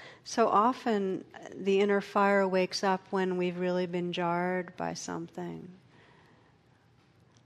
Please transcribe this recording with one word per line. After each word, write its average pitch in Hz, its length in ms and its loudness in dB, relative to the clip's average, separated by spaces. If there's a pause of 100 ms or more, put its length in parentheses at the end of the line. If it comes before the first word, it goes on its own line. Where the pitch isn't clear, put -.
(220)
So - 260 2
often 208 760 2 (300)
the 190 260 2
inner 202 220 4
fire 202 440 4
wakes 185 380 0
up 185 160 2 (100)
when 185 280 0
we've 180 200 -2
really 180 280 0
been 175 260 -4
jarred 175 640 -2
by 170 180 -6
something. 170 760 -10 (1800)